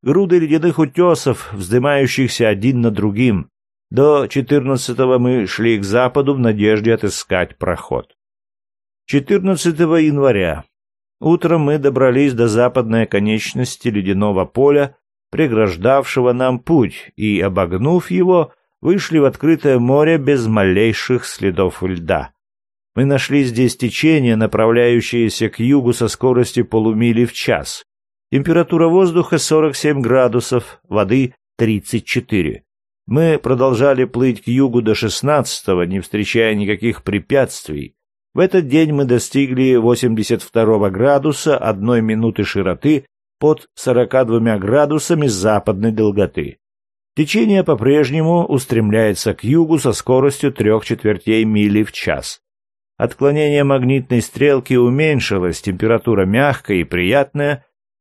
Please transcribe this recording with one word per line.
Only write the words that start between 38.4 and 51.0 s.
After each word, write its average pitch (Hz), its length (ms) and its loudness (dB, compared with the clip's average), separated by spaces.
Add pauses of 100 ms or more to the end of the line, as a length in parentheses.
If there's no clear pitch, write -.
день 151 260 2
мы 143 100 0
достигли 127 720 0
восемьдесят 113 640 0
второго 110 480 0
градуса, 139 680 0
одной 110 440 -2
минуты 110 440 -2
широты 104 600 -2 (340)
под 151 340 0
сорока 127 500 0
двумя 113 340 0
градусами 147 720 0
западной 104 640 0
долготы. 101 640 -2 (580)
Течение 196 500 0
по-прежнему 151 800 2
устремляется 110 880 0
к - 100 -14
югу 156 360 2
со 123 120 0
скоростью 135 640 0
трёх 107 320 0
четвертей 110 580 -2